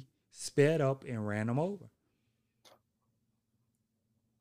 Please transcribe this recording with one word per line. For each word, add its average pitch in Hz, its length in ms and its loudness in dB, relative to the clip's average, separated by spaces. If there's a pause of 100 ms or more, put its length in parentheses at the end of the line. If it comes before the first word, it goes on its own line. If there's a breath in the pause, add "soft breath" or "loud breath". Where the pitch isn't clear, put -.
(320)
sped 151 520 2
up 135 220 0
and 110 220 -6
ran 107 220 0
'em 123 100 0
over. 185 300 -4 (2500)